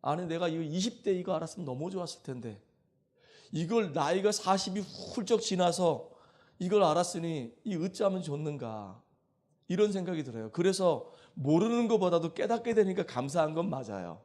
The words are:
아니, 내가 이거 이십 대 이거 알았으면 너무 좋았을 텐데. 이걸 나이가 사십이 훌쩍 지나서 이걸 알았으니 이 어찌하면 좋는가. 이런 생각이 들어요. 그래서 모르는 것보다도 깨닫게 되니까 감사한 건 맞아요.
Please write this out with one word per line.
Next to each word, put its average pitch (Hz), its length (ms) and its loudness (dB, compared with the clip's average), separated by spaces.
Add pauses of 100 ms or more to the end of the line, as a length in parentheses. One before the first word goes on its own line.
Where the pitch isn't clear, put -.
아니, 160 240 -2
내가 170 220 -2
이거 165 140 -2
이십 180 400 -4
대 202 100 0
이거 180 220 -2
알았으면 160 300 -6
너무 139 260 -6
좋았을 180 320 -8
텐데. 117 380 -12 (920)
이걸 180 400 0
나이가 175 400 2
사십이 190 480 0
훌쩍 214 600 -2
지나서 175 720 2 (480)
이걸 196 240 4
알았으니 165 720 0 (100)
이 202 120 -4
어찌하면 185 460 0
좋는가. 135 800 -8 (680)
이런 208 240 2
생각이 180 300 -4
들어요. 113 300 -8
그래서 175 600 2 (220)
모르는 214 540 4
것보다도 175 460 2
깨닫게 233 400 0
되니까 190 300 4
감사한 156 500 -2
건 170 140 -2
맞아요. 104 560 -8